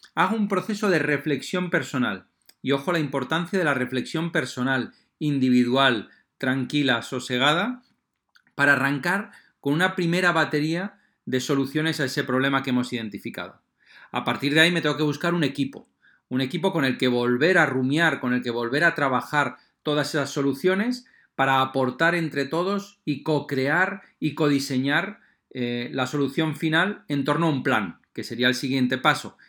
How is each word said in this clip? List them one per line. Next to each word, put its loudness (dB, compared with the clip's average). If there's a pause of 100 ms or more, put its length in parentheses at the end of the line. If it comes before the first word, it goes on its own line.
(160)
hago 2
un 0
proceso -2
de 4
reflexión -2
personal. -2 (340)
Y -2
ojo 0
la 0
importancia -2
de 2
la 2
reflexión -2
personal, -2 (240)
individual, 4 (300)
tranquila, 0
sosegada, 0 (720)
para 4
arrancar 0 (280)
con 0
una 2
primera 2
batería -2 (240)
de 0
soluciones 0
a 0
ese -2
problema 0
que -6
hemos 0
identificado. -10 (520)
A -4
partir -2
de 4
ahí 4
me 0
tengo 0
que -2
buscar -2
un 0
equipo, -4 (400)
un -2
equipo -2
con 0
el 0
que 2
volver 2
a 6
rumiar, 0
con -2
el 0
que -4
volver 0
a 4
trabajar 0 (240)
todas 0
esas -2
soluciones 0 (280)
para 2
aportar 0
entre -2
todos -4
y -4
co-crear 0 (180)
y -2
codiseñar, 0 (300)
eh, -4
la 0
solución -2
final 0
en -2
torno 0
a 4
un 0
plan, -2 (120)
que -8
sería 0
el 2
siguiente 0
paso, 0 (120)